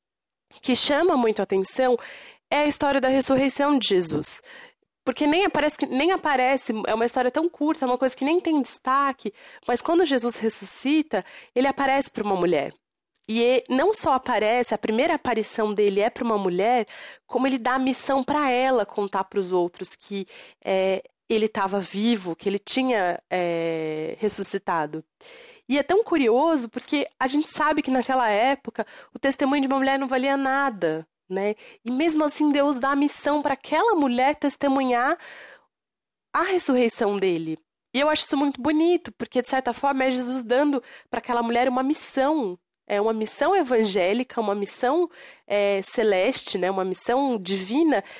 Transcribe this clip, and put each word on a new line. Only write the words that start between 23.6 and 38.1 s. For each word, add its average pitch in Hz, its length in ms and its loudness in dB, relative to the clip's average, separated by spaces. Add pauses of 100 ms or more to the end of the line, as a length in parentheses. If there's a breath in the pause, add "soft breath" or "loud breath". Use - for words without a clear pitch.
ressuscitado. 175 840 -2 (640 loud breath)
E 269 120 0
é 277 40 -2
tão 392 200 2
curioso 269 680 2
porque - 380 -4 (120)
a 247 60 -2
gente 285 220 0
sabe - 340 2
que - 80 -6
naquela 254 400 0
época 226 560 0 (300 loud breath)
o - 40 -14
testemunho 277 420 0
de 269 60 0
uma 269 100 0
mulher 269 200 2
não 269 100 -2
valia 269 280 0
nada, 262 720 -2 (220)
né? 196 260 -2 (300 loud breath)
E 233 60 -4
mesmo 311 340 2
assim 302 240 2
Deus 285 280 2
dá 269 140 0
a 285 40 0
missão 285 460 2
pra 277 120 -2
aquela 392 420 0
mulher 269 400 2
testemunhar 269 840 0 (1160 loud breath)
a 302 100 0
ressurreição 247 720 2
dele. 165 420 -2 (360)
E 247 60 0
eu 294 100 2
acho 302 140 2